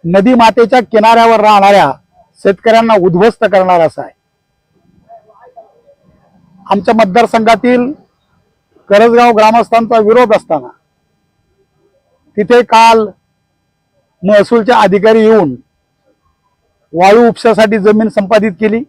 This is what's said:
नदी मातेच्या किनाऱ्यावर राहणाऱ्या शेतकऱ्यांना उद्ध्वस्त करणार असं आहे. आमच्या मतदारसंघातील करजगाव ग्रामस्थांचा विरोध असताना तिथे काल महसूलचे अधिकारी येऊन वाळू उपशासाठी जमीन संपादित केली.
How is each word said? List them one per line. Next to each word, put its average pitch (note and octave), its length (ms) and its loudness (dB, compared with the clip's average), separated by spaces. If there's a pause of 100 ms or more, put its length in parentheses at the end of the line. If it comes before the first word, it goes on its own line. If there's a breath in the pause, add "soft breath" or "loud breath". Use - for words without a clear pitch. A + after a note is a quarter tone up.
नदी G3 260 0
मातेच्या A#3 460 0
किनाऱ्यावर A3+ 600 0
राहणाऱ्या G3+ 520 2 (440)
शेतकऱ्यांना A3+ 640 -2
उद्ध्वस्त F#3 440 -2
करणार F#3 380 0
असं D3 200 -4
आहे. - 100 -16 (2500)
आमच्या G3+ 220 -4
मतदारसंघातील A#3 1000 -2 (960)
करजगाव A#3 420 2
ग्रामस्थांचा A3+ 680 0
विरोध A3 380 0
असताना D3 320 -6 (1700)
तिथे A#3+ 240 0
काल A3+ 460 2 (1160)
महसूलचे G#3 480 0
अधिकारी G#3+ 480 0
येऊन G#3 360 0 (1400)
वाळू G3+ 340 2
उपशासाठी G#3+ 500 -2
जमीन G#3+ 320 0
संपादित G#3 420 -2
केली. A3 380 -4